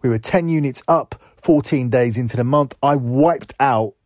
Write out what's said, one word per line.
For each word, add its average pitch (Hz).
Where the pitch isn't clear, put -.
we 131
were 113
ten 170
units 147
up 165
fourteen 143
days 120
into 120
the 123
month. 139
I 143
wiped 139
out 113